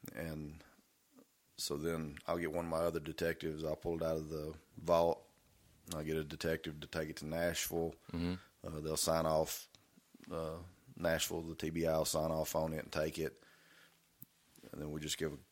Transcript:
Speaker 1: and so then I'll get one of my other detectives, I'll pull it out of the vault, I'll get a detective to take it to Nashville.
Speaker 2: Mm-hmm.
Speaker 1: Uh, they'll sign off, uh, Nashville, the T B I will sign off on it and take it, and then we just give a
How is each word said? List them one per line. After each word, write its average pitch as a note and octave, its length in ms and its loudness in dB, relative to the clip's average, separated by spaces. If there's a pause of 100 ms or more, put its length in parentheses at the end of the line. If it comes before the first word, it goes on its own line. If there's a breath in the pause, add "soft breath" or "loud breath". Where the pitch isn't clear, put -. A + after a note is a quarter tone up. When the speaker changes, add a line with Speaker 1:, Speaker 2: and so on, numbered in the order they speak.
(140)
Speaker 1:
and D#2 480 -6 (920 loud breath)
so D2 220 -2
then D#2+ 380 -2 (100)
I'll E2+ 100 2
get E2 160 0
one E2+ 140 0
of E2 40 -2
my D#2+ 140 2
other E2 160 2
detectives, D#2+ 640 -2
I'll D#2 100 0
pull E2+ 220 -2
it E2 60 -2
out D#2+ 140 2
of D#2 120 -4
the D#2 240 -4 (240)
vault, E2+ 480 6 (720)
I'll D#2 80 -4
get D#2 140 0
a D#2 60 0
detective D#2 560 -2
to C#2+ 60 -10
take D#2+ 220 -2
it D#2 80 -8
to D#2 100 -8
Nashville. E2 680 0 (180)
Speaker 2:
Mm-hmm. E2+ 220 0 (280 loud breath)
Speaker 1:
Uh, D#2 180 -6
they'll D#2 180 0
sign E2 260 4
off, D#2+ 460 2 (600)
uh, D#2+ 280 -4 (400)
Nashville, E2 420 2
the D#2+ 140 -6
T D#2+ 160 -2
B E2 160 2
I D#2+ 100 6
will D#2 80 4
sign D#2+ 260 2
off D#2+ 240 0
on D#2+ 200 0
it D#2 80 -4
and - 100 -10
take D#2+ 260 0
it, D#2 240 -4 (1300 loud breath)
and - 120 -8
then D2+ 80 -6
we D2+ 100 -4
just D2+ 160 -2
give D#2 160 0
a C#2 60 -10 (140)